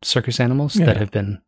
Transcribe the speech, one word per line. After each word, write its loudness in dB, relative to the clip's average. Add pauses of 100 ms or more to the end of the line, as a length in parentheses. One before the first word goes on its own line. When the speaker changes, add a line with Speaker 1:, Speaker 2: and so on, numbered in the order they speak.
Speaker 1:
circus -2
animals 0
Speaker 2:
Yeah. 4
Speaker 1:
that 4
have -2
been -4